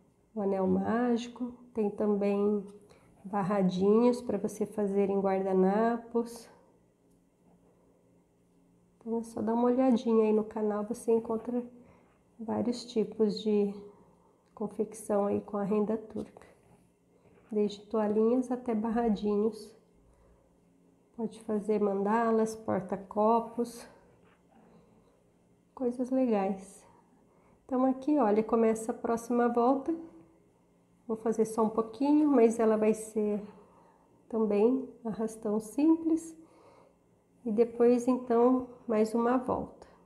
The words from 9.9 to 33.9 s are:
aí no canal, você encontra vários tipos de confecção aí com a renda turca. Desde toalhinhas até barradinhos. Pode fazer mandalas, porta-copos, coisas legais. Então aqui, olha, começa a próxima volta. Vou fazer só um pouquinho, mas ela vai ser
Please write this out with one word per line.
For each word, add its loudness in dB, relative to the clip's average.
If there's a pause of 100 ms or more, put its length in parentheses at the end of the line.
aí 4
no 4
canal, -2
você -2
encontra -2 (800)
vários -4
tipos 0
de 2 (840)
confecção -4
aí -2
com -8
a -2
renda 0
turca. -14 (1040)
Desde -2
toalhinhas 0
até -4
barradinhos. -2 (1400)
Pode -6
fazer -2
mandalas, 0
porta-copos, -2 (1900)
coisas -4
legais. -2 (800)
Então 0
aqui, 2
olha, 4
começa 0
a -14
próxima 0
volta. 2 (1120)
Vou -6
fazer 0
só -2
um 2
pouquinho, 2
mas 6
ela 2
vai 2
ser -4 (840)